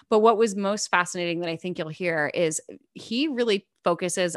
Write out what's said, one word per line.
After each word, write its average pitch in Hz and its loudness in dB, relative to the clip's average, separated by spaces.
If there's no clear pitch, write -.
But 220 4
what 220 6
was 208 2
most 202 -2
fascinating 175 0
that 175 -4
I 165 -4
think 180 -8
you'll 160 -6
hear 160 -2
is 160 0
he 269 -4
really 233 0
focuses 180 0